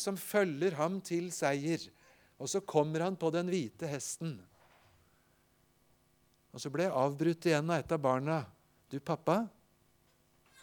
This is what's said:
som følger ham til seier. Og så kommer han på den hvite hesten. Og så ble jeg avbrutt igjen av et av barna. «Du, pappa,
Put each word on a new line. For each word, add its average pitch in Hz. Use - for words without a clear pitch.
som 196
følger 180
ham 170
til 175
seier. 147
Og 139
så 196
kommer 156
han 190
på 160
den 175
hvite 165
hesten. 143
Og 127
så 143
ble 165
jeg 151
avbrutt 143
igjen 156
av 156
et -
av 156
barna. 139
«Du, 139
pappa, 165